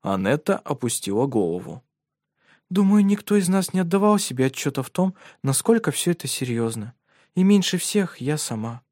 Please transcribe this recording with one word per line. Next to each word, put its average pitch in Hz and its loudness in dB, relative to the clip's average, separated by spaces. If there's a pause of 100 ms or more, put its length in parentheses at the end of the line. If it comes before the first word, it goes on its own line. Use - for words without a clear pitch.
Анетта 101 0
опустила 120 -2
голову. 87 -4 (840)
"Думаю, 196 4
никто 202 0
из 185 2
нас 190 0
не 185 0
отдавал 196 2
себе 131 0
отчета 135 -4
в - -8
том, 185 0 (300)
насколько 190 2
все - -2
это 165 -4
серьезно. 117 -4 (420)
И 185 2
меньше 190 4
всех - -2
я 147 -2
сама. 117 -8 (100)